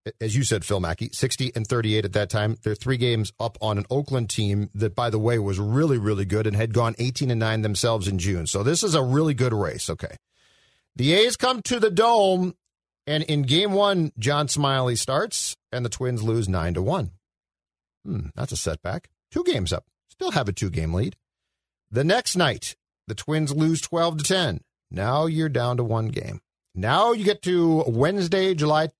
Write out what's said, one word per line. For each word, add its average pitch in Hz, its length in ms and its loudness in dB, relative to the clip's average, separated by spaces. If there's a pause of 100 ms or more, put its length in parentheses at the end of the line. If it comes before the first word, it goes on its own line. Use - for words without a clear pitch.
(220)
as 110 140 -2
you 135 80 4
said, 104 220 0
Phil 101 140 0
Mackey, 87 320 -2
sixty 123 440 -2
and 110 120 -4
thirty-eight 107 380 0
at 98 80 -4
that 104 160 0
time. 110 340 0
They're 107 100 -2
three 127 240 -2
games 117 420 0
up 117 220 -6
on 107 160 0
an 101 140 -4
Oakland 135 380 -2
team 104 440 0
that, 101 220 -2
by 120 140 0
the 110 100 0
way, 117 180 2
was 98 220 -2
really, 127 380 2
really 101 280 0
good 107 220 0
and 101 80 0
had 113 180 0
gone 117 240 2
eighteen 127 320 -2
and 113 100 0
nine 110 220 0
themselves 107 460 0
in 98 100 0
June. 87 300 0
So 98 160 -2
this 156 180 2
is 180 140 0
a 143 80 4
really 143 320 2
good 123 180 0
race, 95 360 -4
okay. - 260 -8 (800)
The 139 180 2
A's 226 220 4
come 254 280 0
to 240 160 -2
the 208 120 4
Dome, 190 640 4 (500)
and 151 180 0
in 147 200 0
game 175 300 2
one, 196 440 2
John 143 300 0
Smiley 135 480 0
starts, 156 600 -2 (160)
and 123 140 -4
the 113 40 -4
Twins 123 340 -4
lose 110 260 0
nine 87 260 0
to 85 60 -2
one. 120 300 -2 (960)
Hmm, 101 300 -6
that's - 180 -6
a - 40 -6
setback. - 520 -6 (200)
Two 349 140 -4
games 277 300 0
up. - 120 -6 (220)
Still 370 240 -6
have 143 160 0
a 98 60 -2
two-game 82 400 -4
lead. 131 240 -2 (760)
The 123 140 0
next 196 320 0
night, 131 380 0 (320)
the 110 80 -8
Twins 151 380 -2
lose 156 280 2
twelve 165 360 0
to 147 60 -6
ten. 160 380 0 (280)
Now 127 380 -2
you're 160 220 0
down 123 280 0
to 123 60 0
one 110 240 -2
game. - 320 -6 (360)
Now 147 380 2
you 214 120 -2
get 208 160 2
to 170 460 4
Wednesday, 185 640 2
July 151 360 2 (100)